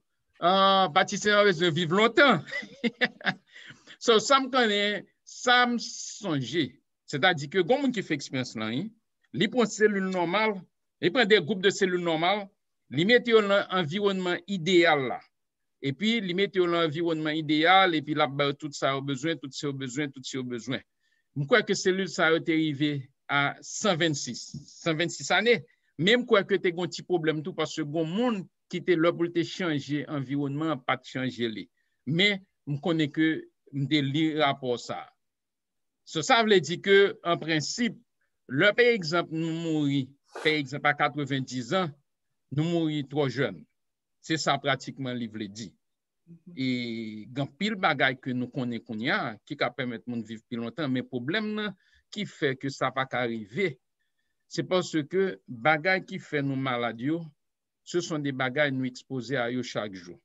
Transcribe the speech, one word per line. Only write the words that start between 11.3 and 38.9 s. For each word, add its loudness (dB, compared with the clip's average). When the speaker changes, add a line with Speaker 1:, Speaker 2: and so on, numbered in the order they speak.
Speaker 1:
gwoup -2
de 6
selil 0
nòmal, 0
li 2
mete 6
yo 8
nan 2
anviwònman 0
ideyal 4
la. -6
Epi, 0
li -4
mete 0
yo 2
nan 2
anviwònman -2
ideyal, 4
epi -4
la 2
ba 0
tout -10
sa 0
yo -6
bezwen, -4
tout -12
sa -8
yo -4
bezwen, -8
tout -18
sa -10
yo -6
bezwen. -8
M -4
kwè 4
ke 0
selil 0
sa 0
yo 4
te -2
rive 0
a 0
san -2
vennsis. -2
San -4
vennsis -4
ane, 4
men 4
m -6
kwè 6
ke 2
te 0
gen -4
ti -12
pwoblèm 0
tou, -8
paske -4
gen -4
moun -2
ki -6
te 4
lè 4
pou -2
te -2
chanje -4
anviwònman, -4
pa 0
te -20
chanje -4
li. -12
Men, 0
m -4
konnen 0
ke 2
m -2
te 2
li 0
rapò 0
sa. -10
So, -6
sa 6
vle 6
di -6
ke, 6
an 0
prensip, -4
lè, 4
pa 4
egzanp, 0